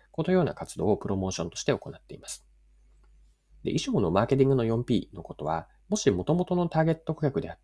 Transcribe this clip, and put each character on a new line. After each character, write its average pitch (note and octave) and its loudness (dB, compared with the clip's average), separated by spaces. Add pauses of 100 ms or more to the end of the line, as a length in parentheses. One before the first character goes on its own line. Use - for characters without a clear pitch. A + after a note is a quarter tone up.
(120)
こ E3 -4
の F3+ -2
よ F#3 4
う - 2
な F#2+ -2
活 - -12
動 F2 0
を G2+ 4
プ - -6
ロ G2+ -2
モ F#2+ -2
ー F#2 -4
シ - -4
ョ E2+ -4
ン F2 -8
と - -14
し - -8
て A#2+ 0
行 - -10
っ - -16
て - -18
い - -14
ま - -20
す。 - -14 (1160)
で、 - -4
以 - 0
上 A3+ -2
の E2+ 2
マ F#2+ 4
ー A#2+ 0
ケ C3+ 4
テ C3+ 6
ィ - 4
ン C3+ 4
グ C#3 4
の B2 2
四 A#2 0
P - 0
の E2 -14
こ - -14
と - -10
は、 D#2+ -4 (200)
も G#3 0
し C3+ 2
元 F#2 2
々 F3 0
の F3 0
タ D#3+ 0
ー D#3+ 4
ゲ D#3+ 2
ッ - 0
ト D#3+ -4
顧 - -14
客 - 0
で - -4
あ - -12
っ - -20